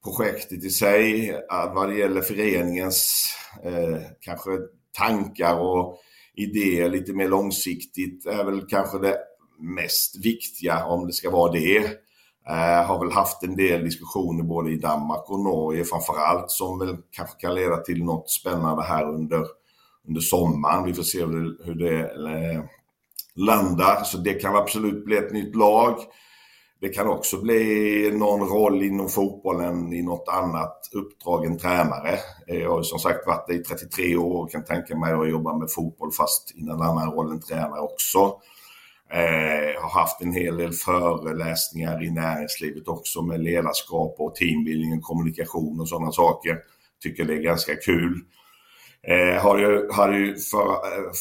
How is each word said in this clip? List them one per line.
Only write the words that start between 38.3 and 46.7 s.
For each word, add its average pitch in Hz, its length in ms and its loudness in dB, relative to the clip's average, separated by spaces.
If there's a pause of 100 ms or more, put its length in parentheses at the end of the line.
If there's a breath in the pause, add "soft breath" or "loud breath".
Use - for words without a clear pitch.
Eh, 78 720 2
har 85 180 0
haft 85 220 -2
en 87 100 -2
hel 87 240 -2
del 85 160 -2
föreläsningar 82 1300 -2
i 82 60 -4
näringslivet 78 800 -4
också 82 340 -6
med 85 180 -2
ledarskap 82 800 -2
och 76 160 -4
teambuilding 80 640 0
och 80 40 -6
kommunikation 82 760 -4
och 80 80 -6
sådana 80 240 -4
saker. 85 460 2 (440 soft breath)